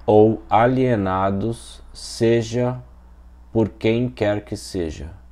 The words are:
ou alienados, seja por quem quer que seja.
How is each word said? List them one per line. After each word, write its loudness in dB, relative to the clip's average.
ou 6
alienados, 0
seja -2
por 0
quem -2
quer -4
que -12
seja. -8